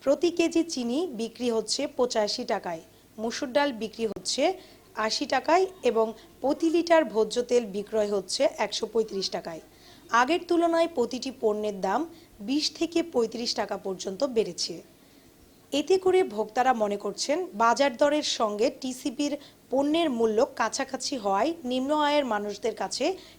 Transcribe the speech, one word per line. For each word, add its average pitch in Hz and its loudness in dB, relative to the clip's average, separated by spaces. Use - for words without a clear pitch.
প্রতি 294 2
কেজি 330 2
চিনি 262 -2
বিক্রি 233 -4
হচ্ছে 226 0
পঁচাশি 240 0
টাকায়, 185 -6
মসুর 233 -4
ডাল 285 2
বিক্রি 220 -6
হচ্ছে 254 0
আশি 220 -2
টাকায় 302 2
এবং 226 2
প্রতি 302 2
লিটার 320 4
ভোজ্য 214 0
তেল 240 2
বিক্রয় 208 -2
হচ্ছে 202 0
একশো 220 -2
পঁয়ত্রিশ 214 -2
টাকায়। 170 -8
আগের 254 4
তুলনায় 339 2
প্রতিটি 247 -4
পণ্যের 208 -2
দাম 220 0
বিশ 262 -2
থেকে 330 0
পঁয়ত্রিশ 233 -2
টাকা 202 -4
পর্যন্ত 190 -6
বেড়েছে। 196 -2
এতে 294 2
করে 370 4
ভোক্তারা 233 0
মনে 208 0
করছেন, 269 -2
বাজার 233 4
দরের 294 4
সঙ্গে 214 0
টিসিবির 269 -4
পণ্যের 302 2
মূল্য 226 2
কাছাকাছি 254 -4
হওয়ায় 202 0
নিম্ন 262 0
আয়ের 294 4
মানুষদের 208 -2
কাছে 277 -2